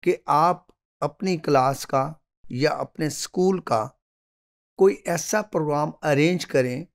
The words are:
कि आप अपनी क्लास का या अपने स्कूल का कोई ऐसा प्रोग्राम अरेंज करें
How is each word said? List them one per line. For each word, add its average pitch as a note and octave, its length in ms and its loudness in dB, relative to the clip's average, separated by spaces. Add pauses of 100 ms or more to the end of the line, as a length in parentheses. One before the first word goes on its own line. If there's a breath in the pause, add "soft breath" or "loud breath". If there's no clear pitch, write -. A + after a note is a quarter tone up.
कि F3 140 2 (120)
आप E3 380 2 (360)
अपनी F3+ 360 -2
क्लास C3+ 460 0
का C3+ 200 0 (480)
या C#3 180 0
अपने C#3+ 400 -6
स्कूल F#3 500 0
का A2+ 220 -2 (960)
कोई G3 160 6 (120)
ऐसा F3 360 -2
प्रोग्राम D3+ 500 -2 (100)
अरेंज D#3 420 2
करें C3 500 -2